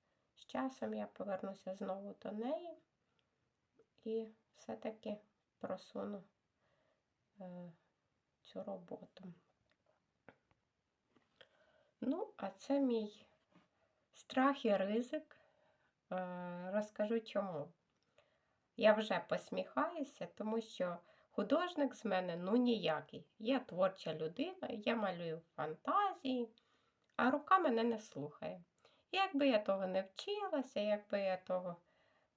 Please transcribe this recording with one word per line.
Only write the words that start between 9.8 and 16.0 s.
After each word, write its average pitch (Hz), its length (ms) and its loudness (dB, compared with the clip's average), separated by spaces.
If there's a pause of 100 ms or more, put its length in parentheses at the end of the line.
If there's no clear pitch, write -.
Ну, 320 360 -2
а 196 120 -6
це 277 300 0
мій 226 460 0 (880)
страх 269 520 2
і 202 120 6
ризик. 233 600 -2 (760)